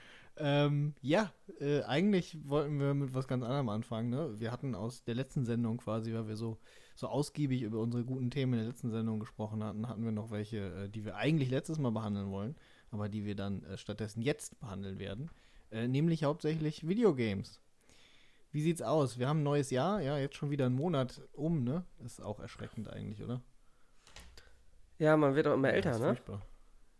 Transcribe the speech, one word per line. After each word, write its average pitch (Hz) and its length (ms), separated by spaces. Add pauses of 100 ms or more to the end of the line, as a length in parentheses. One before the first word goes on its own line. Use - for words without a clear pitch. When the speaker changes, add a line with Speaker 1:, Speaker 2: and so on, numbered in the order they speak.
(360)
Speaker 1:
Ähm, 147 640
ja, 170 320 (260)
äh, 143 240
eigentlich 165 640
wollten 143 320
wir 139 160
mit 139 200
was 127 140
ganz 127 140
anderem 127 260
anfangen, 113 420
ne? 127 280
Wir 117 140
hatten 123 220
aus 110 300
der 120 100
letzten 131 300
Sendung 117 340
quasi, 113 360
weil 110 140
wir 107 80
so, 113 220 (360)
so - 140
ausgiebig 135 540
über 110 160
unsere 120 260
guten 127 260
Themen 127 240
in 117 60
der 110 80
letzten 123 220
Sendung 110 300
gesprochen 107 420
hatten, 107 260
hatten 107 160
wir 113 80
noch 110 180
welche, 101 540
äh, 101 40
die 104 160
wir 101 120
eigentlich 131 340
letztes 156 280
Mal 131 140
behandeln 104 380
wollen, 101 260 (340)
aber 104 200
die 104 160
wir 101 80
dann, 98 300
äh, 90 120
stattdessen 107 460
jetzt - 380
behandeln 98 380
werden. 101 320 (420)
Äh, 123 160
nämlich 156 360
hauptsächlich 156 640
Videogames. 131 720 (920)
Wie 147 120
sieht's 165 200
aus? 123 360
Wir 123 100
haben 156 120
ein 143 40
neues 143 260
Jahr, 165 300
ja, 139 160
jetzt 139 200
schon 143 140
wieder 139 160
einen 127 100
Monat 139 440 (120)
um, 151 320
ne? 160 200 (200)
Ist - 180
auch 101 180
erschreckend - 480
eigentlich, 104 340
oder? 120 200 (1600)
Speaker 2:
Ja, 156 200
man 139 160
wird 151 140
auch 143 60
immer 135 140
Speaker 1:
Ja, 113 60
Speaker 2:
älter, 185 160
Speaker 1:
ist 113 100
Speaker 2:
ne? 135 60
Speaker 1:
furchtbar. 104 340 (600)